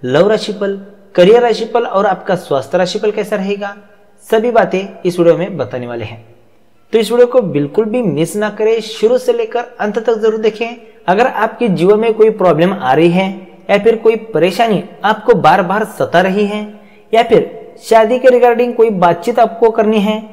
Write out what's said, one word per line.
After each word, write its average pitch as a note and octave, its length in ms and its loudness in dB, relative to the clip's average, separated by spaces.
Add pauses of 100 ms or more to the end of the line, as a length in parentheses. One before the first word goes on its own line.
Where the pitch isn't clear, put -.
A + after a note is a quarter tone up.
लव C3+ 260 2
राशिफल, G3+ 460 -4 (400)
करियर G3+ 260 6
राशिफल A#3 440 -2
और G3 200 -2
आपका F#3 300 -2
स्वास्थ्य C#3+ 420 -4
राशिफल F#3+ 340 -2
कैसा G#3 240 -6
रहेगा, G3+ 380 -6 (540)
सभी A3+ 240 0
बातें F#3+ 540 -2
इस F3+ 140 -2
वीडियो E3 180 4
में F#3 200 -6
बताने B2 300 -8
वाले A#2+ 180 -10
हैं। A2 140 -16 (720)
तो G#3+ 60 2
इस A3 120 -2
वीडियो A#3+ 160 2
को B3 140 0
बिल्कुल D3 440 -4
भी A#3 160 -4
मिस D#3+ 340 -4
ना G#3 140 -4
करें, A3 320 -2
शुरू A3+ 360 -2
से B3 160 -2
लेकर A#3 300 -4 (160)
अंत G#3 200 -4
तक A3+ 180 -2
जरूर A3 200 -2
देखें। A3 300 -4 (400)
अगर G#3 200 2
आपके A3+ 400 -2
जीवन F#3+ 320 2
में A3+ 140 0
कोई A3 160 4
प्रॉब्लम F#3 440 0
आ C3 200 -2
रही E3 160 4
है F#3+ 200 0 (400)
या G3 80 2
फिर A3 180 2
कोई A3+ 200 2
परेशानी F#3 680 -2 (200)
आपको G#3+ 300 2
बार E3+ 280 4
बार F#3+ 220 -2
सता E3+ 380 -2
रही F#3+ 240 0
है G#3 160 -6 (520)
या A3 100 4
फिर - 580 -2
शादी A3 380 2
के C4 100 6
regarding A#3+ 440 2
कोई A3+ 160 2
बातचीत F3+ 500 0
आपको A3+ 320 2
करनी A3 280 0
है G#3+ 180 -2 (160)